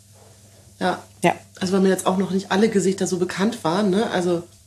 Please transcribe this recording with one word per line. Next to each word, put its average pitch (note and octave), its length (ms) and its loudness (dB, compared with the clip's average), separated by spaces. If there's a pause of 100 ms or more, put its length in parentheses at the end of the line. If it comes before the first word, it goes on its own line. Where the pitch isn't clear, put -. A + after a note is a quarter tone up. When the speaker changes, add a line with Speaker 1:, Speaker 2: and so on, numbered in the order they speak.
(800)
Speaker 1:
Ja. F#3 240 -2 (200)
Speaker 2:
Ja. F3 120 4 (260)
Speaker 1:
Also F#3 140 -2
weil G3 60 2
mir F#3+ 100 4
jetzt F#3 160 -2
auch F#3+ 100 2
noch F#3+ 140 -2
nicht F#3+ 220 -4
alle G#3+ 180 4
Gesichter F#3+ 360 0
so F3 120 -2
bekannt F3+ 460 -2
waren, F#3 260 0
ne? G3+ 200 0
Also F3 320 0 (240)